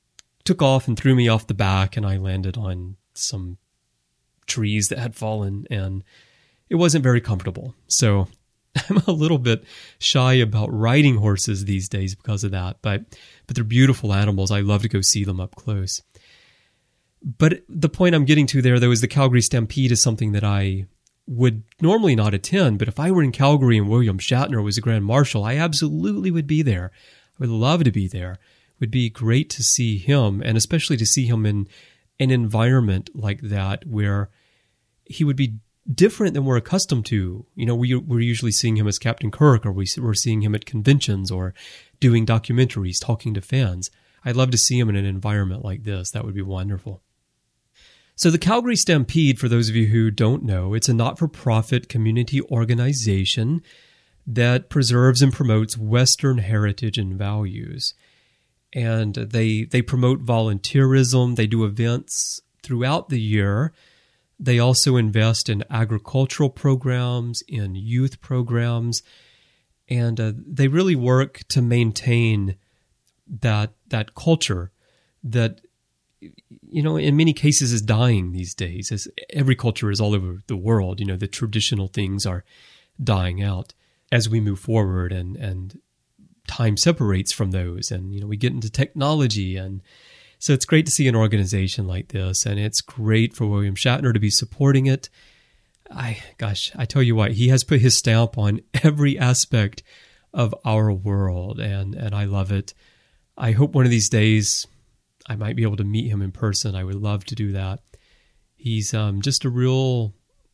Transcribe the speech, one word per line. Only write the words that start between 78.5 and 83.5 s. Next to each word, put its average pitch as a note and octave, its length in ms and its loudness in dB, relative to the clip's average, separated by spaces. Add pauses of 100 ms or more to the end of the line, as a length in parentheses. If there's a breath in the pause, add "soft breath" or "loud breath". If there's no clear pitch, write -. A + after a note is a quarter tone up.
days, F2+ 360 -8
as G2+ 160 -8 (220)
every C3+ 260 0
culture A2 360 -2
is G#2 100 -2
all G#2 140 0
over F#2 320 -4
the G#2 100 -6
world. F#2+ 420 -2
You G2+ 60 -4
know, F#2+ 100 -4
the G2 120 -6
traditional G#2+ 600 -4
things G2 380 -4
are F#2 180 -6 (580 soft breath)
dying F#2+ 420 -2
out F#2+ 300 -6 (380)